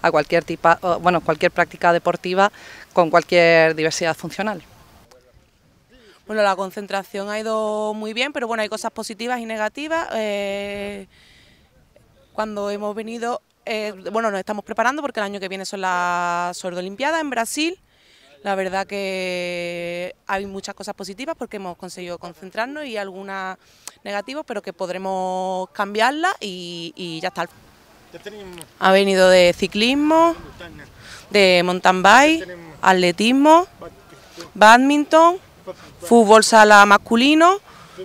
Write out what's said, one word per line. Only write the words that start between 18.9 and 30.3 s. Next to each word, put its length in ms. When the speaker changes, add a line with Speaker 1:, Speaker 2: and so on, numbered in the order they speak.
Speaker 2:
hay 180
muchas 300
cosas 180
positivas 420
porque 220
hemos 200
conseguido 420
concentrarnos 680
y 100
algunas 640
negativas, 420
pero 160
que 100
podremos 1000
cambiarlas 680
y, 560
y 260
ya 80
está. 200
Ha 140
venido 380
de 280
ciclismo, 760